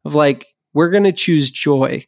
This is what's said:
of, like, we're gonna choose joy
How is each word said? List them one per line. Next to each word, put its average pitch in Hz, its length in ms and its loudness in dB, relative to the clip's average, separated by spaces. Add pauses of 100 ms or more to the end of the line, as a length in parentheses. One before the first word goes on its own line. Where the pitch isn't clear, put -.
of, 147 80 -6
like, 147 320 0 (260)
we're 170 180 0
gonna 196 220 2
choose 156 380 0
joy 135 580 -2